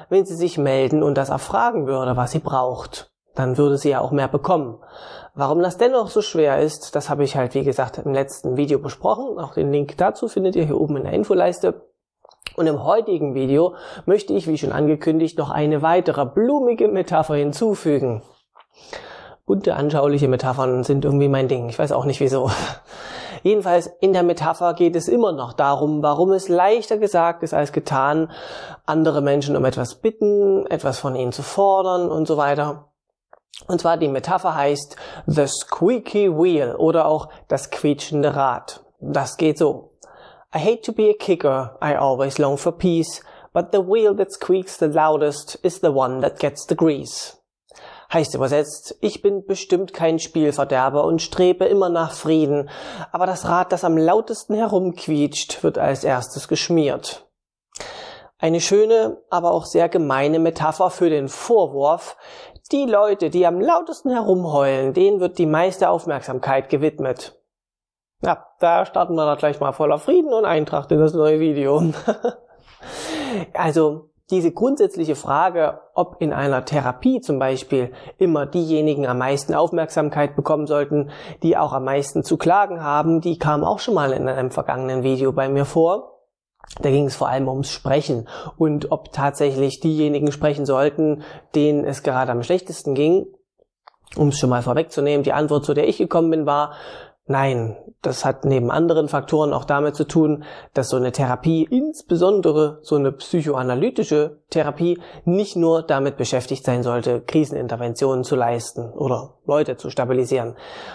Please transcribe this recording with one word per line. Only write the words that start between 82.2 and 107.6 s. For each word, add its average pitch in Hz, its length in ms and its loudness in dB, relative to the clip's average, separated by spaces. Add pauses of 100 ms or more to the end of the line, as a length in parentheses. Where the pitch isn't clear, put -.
zu 160 120 0
klagen 180 460 2
haben, 156 380 2
die 165 180 -2
kam 151 240 0
auch 196 160 0
schon 233 160 -2
mal 143 180 2
in 127 160 -2
einem 131 220 -2
vergangenen 131 540 -4
Video 131 280 0
bei 135 160 0
mir 139 160 0
vor. 165 520 0 (640)
Da 143 100 0
ging 143 160 4
es 131 80 -4
vor 139 140 -2
allem 135 200 -2
ums 135 220 -4
Sprechen 135 580 -2 (280)
und 151 340 0
ob - 220 -4
tatsächlich 139 680 0
diejenigen 151 540 0
sprechen 143 340 -2
sollten, 147 560 2 (320)
denen 147 300 4
es 139 180 -6
gerade 131 300 0
am 120 100 -2
schlechtesten 175 520 -2
ging. 160 320 2 (920)
Um 151 120 4
es 139 100 0
schon 131 120 2
mal 120 120 0
vorwegzunehmen, 143 600 0
die 135 100 0
Antwort, 147 320 0
zu 147 100 0
der 147 140 2
ich - 100 0
gekommen 165 320 2
bin, 156 160 0
war, 143 260 0 (540)
nein, 131 500 0 (260)
das 139 220 -4
hat 135 200 -2
neben 131 260 2
anderen 156 380 2
Faktoren 147 440 0
auch 135 120 -4
damit 143 320 0
zu 151 80 0
tun, 151 400 2 (300)
dass 127 140 -2
so 135 80 -2
eine 127 160 0
Therapie, 147 560 0
insbesondere 180 1160 2
so - 120 -2
eine 139 180 2
psychoanalytische 147 1400 -2
Therapie, 170 500 0 (240)
nicht 196 320 0
nur 165 260 4
damit 139 340 -2
beschäftigt 127 480 -4
sein 123 180 0
sollte, 120 380 -2
Kriseninterventionen 127 1040 -2